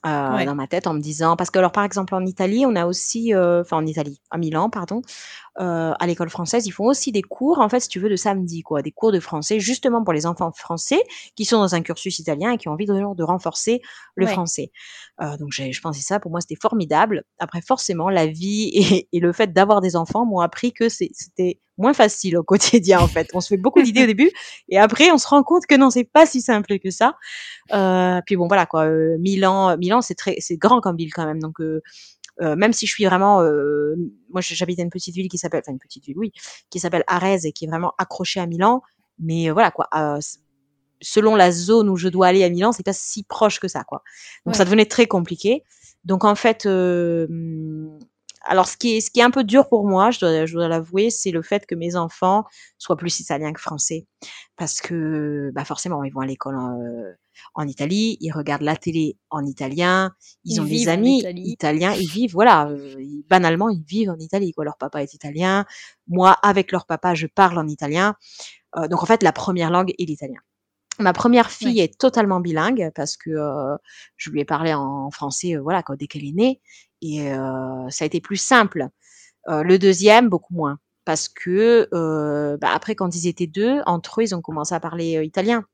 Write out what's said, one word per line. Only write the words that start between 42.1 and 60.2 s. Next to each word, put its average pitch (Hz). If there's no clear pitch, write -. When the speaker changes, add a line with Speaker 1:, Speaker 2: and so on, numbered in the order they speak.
Speaker 1:
aller 185
à 175
Milan, 185
c'est 208
pas 196
si -
proche -
que 190
ça, -
quoi. -
Donc, 226
ça 208
Speaker 2:
Ouais. 185
Speaker 1:
devenait 214
très 233
compliqué. 196
Donc, 185
en 208
fait, 226
euh, 175
hum, 160
alors, 185
ce -
qui 233
est, 220
ce -
qui 240
est 233
un 247
peu 269
dur 262
pour 208
moi, 202
je 233
dois, 160
je 160
dois 170
l'avouer, 170
c'est 196
le 165
fait 202
que 175
mes 175
enfants 185
soient -
plus 170
italiens 151
que 156
français. 160
Parce -
que, 151
bah, 139
forcément, 156
ils 139
vont 135
à 135
l'école, 135
euh, 120
en 156
Italie, 196
ils 160
regardent 147
la 156
télé 160
en 147
italien, 175